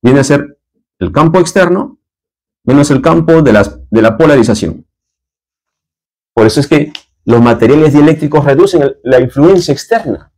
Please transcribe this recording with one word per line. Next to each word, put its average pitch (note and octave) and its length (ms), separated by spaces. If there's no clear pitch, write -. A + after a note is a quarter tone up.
Viene C3 200
a - 20
ser - 340
el - 140
campo E3 280
externo F3+ 600
menos C#3+ 260
el C3+ 140
campo E3 400
de B2 100
las, G#2 260
de A2+ 100
la A2 160
polarización. A2+ 720
Por A2 140
eso A2 120
es C#3+ 80
que D3+ 240
los A#2 180
materiales C3+ 500
dieléctricos D3 500
reducen D3+ 380
el, C#3 220
la B2+ 160
influencia D3+ 520
externa D3 680